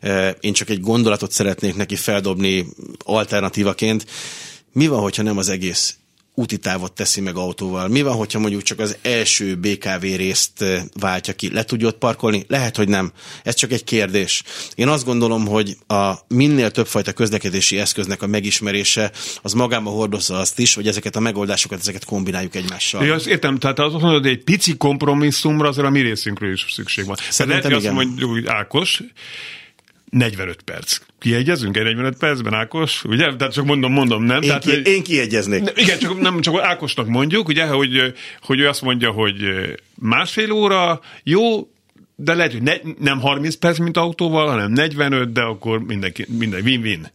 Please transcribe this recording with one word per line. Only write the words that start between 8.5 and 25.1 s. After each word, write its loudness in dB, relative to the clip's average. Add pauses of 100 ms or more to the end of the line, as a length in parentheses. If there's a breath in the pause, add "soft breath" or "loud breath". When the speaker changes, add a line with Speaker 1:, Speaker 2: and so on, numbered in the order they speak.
Speaker 1:
csak -4
az -2
első 0
B -2
K -14 (160)
V -8
részt, -2
eh, 0 (180)
váltja -2
ki? -6
Le 0
tudja 0
ott 0
parkolni? 0
Lehet, 0
hogy 2
nem. 2 (300 loud breath)
Ez -2
csak 0
egy -2
kérdés. 0 (320 loud breath)
Én 2
azt 2
gondolom, 2
hogy 0 (100)
a 2 (160)
minél 4
többfajta 0
közlekedési 0
eszköznek -2
a -4
megismerése, 0 (320 loud breath)
az -6
magában 0
hordozza -2
azt -2
is, 4
hogy -2
ezeket -2
a 0
megoldásokat, 0
ezeket -6
kombináljuk -4
egymással. -4
Speaker 2:
Ja, 2
azt -4
értem, 0
tehát 0
azt 0
mondod, 4
hogy 4
egy -2
pici 2
kompromisszumra 2